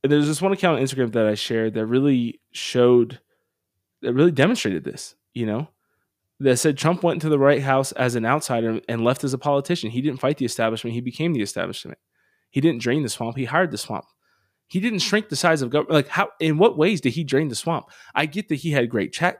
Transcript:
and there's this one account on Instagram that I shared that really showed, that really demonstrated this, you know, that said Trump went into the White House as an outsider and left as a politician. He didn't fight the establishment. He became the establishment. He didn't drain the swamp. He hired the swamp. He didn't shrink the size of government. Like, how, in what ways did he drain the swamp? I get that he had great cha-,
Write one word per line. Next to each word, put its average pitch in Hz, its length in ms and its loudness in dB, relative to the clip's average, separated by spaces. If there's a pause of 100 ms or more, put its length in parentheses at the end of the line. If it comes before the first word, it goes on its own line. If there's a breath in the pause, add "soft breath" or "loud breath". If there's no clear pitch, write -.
and 139 100 2
there's 147 160 4
this 151 140 -2
one 190 100 2
account 175 280 2
on 135 60 2
Instagram 131 280 -2
that 113 140 2
I 107 80 2
shared 113 380 -2
that 110 120 -2
really 123 560 2 (100)
showed, 123 680 4 (840)
that 123 120 -2
really 165 180 4
demonstrated 131 520 0
this, - 320 -12 (180)
you 120 120 -4
know, 113 240 -4 (720)
that 131 180 4
said 147 200 0
Trump 170 260 0
went 170 140 0
into 156 120 -4
the 147 80 2
White 143 240 4
House 135 320 0
as 123 220 0
an 113 100 -2
outsider 113 640 0
and 117 140 -4
left 127 220 0
as 131 80 -2
a 131 40 -4
politician. 139 540 -2
He 120 100 -2
didn't 135 200 -4
fight 143 160 0
the 131 80 -2
establishment. 113 480 -2
He 120 80 -4
became 156 320 -4
the 117 80 -2
establishment. - 560 -8 (540)
He 135 100 0
didn't 135 200 2
drain 131 220 0
the 113 60 -4
swamp. 117 260 -8
He 127 100 -4
hired 151 260 0
the 107 60 -8
swamp. - 280 -8 (600)
He 185 120 -4
didn't 214 200 -2
shrink 214 300 -2
the 143 60 -6
size 160 260 2
of 123 80 -4
government. 151 240 0
Like, 143 140 4
how, - 220 -2 (100)
in 156 180 0
what 190 200 4
ways 165 240 2
did 120 120 0
he 165 100 -4
drain 139 240 0
the 117 80 -6
swamp? - 320 -4 (280 loud breath)
I 151 100 2
get 185 240 -8
that 156 60 0
he 156 160 -4
had 123 180 2
great 110 220 -2
cha-, - 280 -2